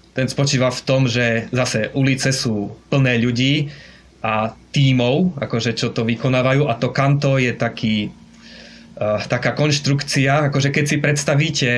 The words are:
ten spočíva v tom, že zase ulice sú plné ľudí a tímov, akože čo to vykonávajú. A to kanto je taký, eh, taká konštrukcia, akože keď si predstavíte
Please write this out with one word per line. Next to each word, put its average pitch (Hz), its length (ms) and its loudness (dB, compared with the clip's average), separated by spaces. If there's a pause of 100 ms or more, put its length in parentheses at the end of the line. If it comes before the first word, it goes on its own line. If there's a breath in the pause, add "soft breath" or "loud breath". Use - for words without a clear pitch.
(120)
ten 131 160 -2
spočíva 127 420 0
v - 120 -6
tom, 131 220 2
že 117 460 0
zase 123 420 -2
ulice 135 380 0
sú 107 460 -4 (100)
plné 131 320 2
ľudí 131 540 0 (480 loud breath)
a 110 340 -2 (160)
tímov, 135 640 2
akože 113 380 -2
čo 120 160 -2
to 117 160 -2
vykonávajú. 127 580 2
A 117 140 -2
to 127 160 -2
kanto 139 420 2
je 127 140 2
taký, 110 560 -2
eh, - 1120 -8
taká 123 320 -2
konštrukcia, 143 920 0
akože 139 240 0
keď 147 160 0
si 147 100 0
predstavíte 147 800 0